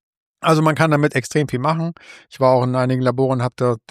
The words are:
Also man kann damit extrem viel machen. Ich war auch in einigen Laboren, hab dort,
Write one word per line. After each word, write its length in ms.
Also 160
man 140
kann 160
damit 240
extrem 320
viel 140
machen. 320
Ich 120
war 100
auch 140
in 100
einigen 260
Laboren, 420
hab 140
dort, 240